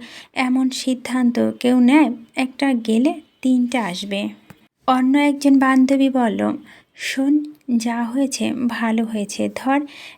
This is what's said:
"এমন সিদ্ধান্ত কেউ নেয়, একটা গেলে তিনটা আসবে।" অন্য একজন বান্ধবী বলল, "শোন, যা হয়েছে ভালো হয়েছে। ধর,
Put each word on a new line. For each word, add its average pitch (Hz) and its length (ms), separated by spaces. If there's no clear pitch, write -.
"এমন 262 360
সিদ্ধান্ত 247 920
কেউ 247 200
নেয়, 247 340
একটা 262 380
গেলে 226 400
তিনটা 247 440
আসবে।" 202 440
অন্য 262 300
একজন 285 420
বান্ধবী 269 500
বলল, 220 480
"শোন, 294 580
যা 233 260
হয়েছে 233 500
ভালো 226 380
হয়েছে। 214 500
ধর, 269 260